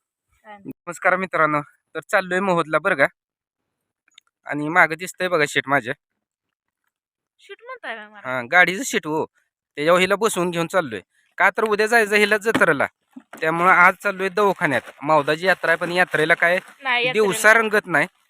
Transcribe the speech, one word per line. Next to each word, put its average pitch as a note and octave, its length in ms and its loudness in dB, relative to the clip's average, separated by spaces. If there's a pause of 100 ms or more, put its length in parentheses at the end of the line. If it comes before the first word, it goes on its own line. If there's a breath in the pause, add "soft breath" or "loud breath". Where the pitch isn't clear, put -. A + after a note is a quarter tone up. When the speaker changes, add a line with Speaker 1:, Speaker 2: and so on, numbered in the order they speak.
(440)
Speaker 1:
काय G#3+ 100 -20
नाही. G3+ 140 -20
Speaker 2:
नमस्कार - 480 -4
मित्रांनो, D#3+ 460 -2
तर - 380 -18
चाललोय F#3 400 -2
मोहोदला E3 400 0
बरं F#3 160 -2
का, C#3 120 2 (1400)
आणि D3 240 -8
मागं E3 260 2
दिसतंय F#3 320 -8
बघा E3 220 0
शीट C#3 180 -4
माझ्या. C3+ 260 -2 (1500)
Speaker 1:
शीट - 240 -20
म्हणताय A#4 320 -14
का G#3+ 140 -18
मला? G3+ 200 -14
Speaker 2:
हा, B2+ 120 -4 (100)
गाडीचं F3+ 340 2
शीट G3+ 220 -6
हो, D3+ 180 -4 (500)
त्याच्यावर E3+ 240 2
हिला F#3 160 0
बसवून F#3 360 -4
घेऊन E3 160 -4
चाललोय. C3+ 340 -4 (360)
का F#3 120 2
तर A3 140 0
उद्या G#3+ 240 0
जायचं G#3+ 280 2
हिला G#3 220 2
जत्रेला, F#3 500 2 (300)
त्यामुळं E3+ 540 0
आज F3 220 6 (100)
चाललोय F#3+ 260 -4
दवाखान्यात. F3 520 0 (200)
मौदाची D#3 440 0
यात्रा F3 260 0
आहे, E3 60 0
पण E3+ 140 -6
यात्रेला E3+ 420 0
काय F3 260 0 (240)
Speaker 1:
नाही, A#3+ 220 -2
यात्रेला A3 200 0
Speaker 2:
दिवसा G#3 280 4
Speaker 1:
नाही. A3+ 60 6
Speaker 2:
रंगत G#3+ 280 -2
नाही, E3 200 0 (220)